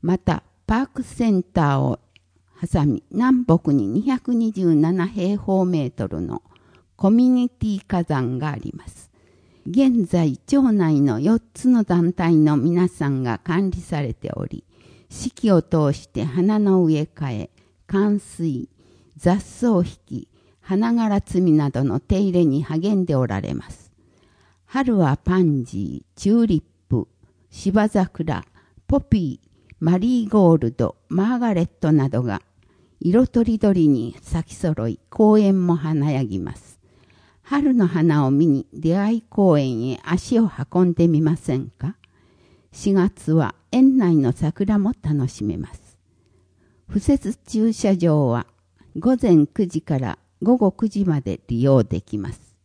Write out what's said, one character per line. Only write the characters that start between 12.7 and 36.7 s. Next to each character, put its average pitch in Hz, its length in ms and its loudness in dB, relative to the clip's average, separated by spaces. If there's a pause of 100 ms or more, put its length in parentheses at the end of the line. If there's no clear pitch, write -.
さ 143 220 -4
ん 131 120 -4
が 117 160 -4
管 185 320 -4
理 175 100 -8
さ 160 200 -8
れ 135 140 -6
て - 200 -12
お - 120 -8
り、 - 180 -14 (460)
四 - 220 -10
季 214 200 0
を 170 80 6
通 151 320 0
し - 140 -8
て - 180 -8
花 185 340 0
の 190 260 2
植 160 120 2
え 151 180 -4
替 135 180 -8
え、 104 180 -10 (360)
冠 202 340 -2
水、 156 500 -8 (480)
雑 180 260 0
草 - 240 -4 (100)
引 175 280 -4
き、 - 220 -14 (320)
花 226 340 -2
が 226 140 -2
ら 202 120 0
摘 - 220 -4
み 170 100 4
な 151 160 2
ど 135 160 -4
の 123 160 -2
手 196 200 -2
入 196 120 0
れ 175 140 2
に 143 160 0
励 175 340 -4
ん 185 80 0
で 165 100 -2
お 131 120 0
ら 98 160 -4
れ - 100 -8
ま - 160 -10
す。 - 240 -20 (720)
春 254 320 -2
は 147 220 2
パ 185 220 0
ン 147 240 2
ジ 92 420 -10 (100)
ー、 - 20 -20
チ 196 120 -2
ュ 233 140 4
ー - 20 0
リ 170 140 0
ッ - 20 -20 (260)
プ、 120 180 -2 (440)
芝 208 380 0
桜、 175 560 -4 (420)
ポ 277 140 0
ピ 190 440 -2
ー、 - 40 -20 (320)
マ 170 180 2
リ 233 280 0
ー 208 40 -8
ゴ 185 240 6
ー - 20 4
ル 120 160 -2
ド、 - 240 -4 (120)
マ 202 280 -2
ー - 40 -4
ガ 226 140 -2
レ 170 80 0
ッ 175 40 -2
ト - 260 -2
な 139 160 4
ど 123 140 -2
が 107 180 -4 (600)
色 214 260 2
と 233 160 0
り 226 160 -2
ど 208 140 2
り 170 160 4
に 120 340 0
咲 - 280 -6
き - 60 -20
揃 151 320 -4
い、 110 100 -6 (120)
公 214 280 4
園 196 280 2
も 170 100 2
華 151 340 -2
や 135 140 -2
ぎ 98 140 -6
ま 87 180 -10
す。 - 240 -20 (600)